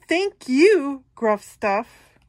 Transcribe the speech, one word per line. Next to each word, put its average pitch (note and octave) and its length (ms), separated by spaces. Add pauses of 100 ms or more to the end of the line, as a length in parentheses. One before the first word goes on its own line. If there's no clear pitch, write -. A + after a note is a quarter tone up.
thank F#4+ 400
you, C#4 560 (100)
gruff G#3+ 280
stuff. - 760 (100)